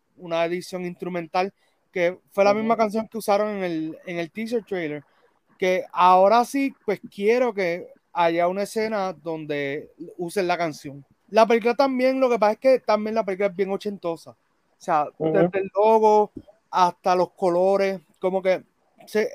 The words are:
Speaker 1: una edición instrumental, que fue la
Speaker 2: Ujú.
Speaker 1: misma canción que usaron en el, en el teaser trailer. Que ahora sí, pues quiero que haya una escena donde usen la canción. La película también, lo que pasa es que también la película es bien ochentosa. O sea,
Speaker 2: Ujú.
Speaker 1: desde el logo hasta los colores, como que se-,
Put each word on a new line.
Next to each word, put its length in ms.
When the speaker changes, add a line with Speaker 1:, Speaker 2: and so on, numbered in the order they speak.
Speaker 1:
una 280
edición 400
instrumental, 680
que 260
fue 120
la 80
Speaker 2:
Ujú. 80
Speaker 1:
misma 180
canción 300
que 100
usaron 400
en 60
el, 420
en 140
el 120
teaser 340
trailer. 380
Que 340
ahora 540
sí, 280
pues 160
quiero 400
que 340
haya 340
una 160
escena 500
donde 760
usen 300
la 100
canción. 480
La 180
película 280
también, 440
lo 100
que 100
pasa 140
es 60
que 200
también 360
la 80
película 260
es 60
bien 160
ochentosa. 600
O 40
sea, 260
Speaker 2:
Ujú. 160
Speaker 1:
desde 260
el 160
logo 560
hasta 440
los 160
colores, 680
como 220
que 220
se-, 300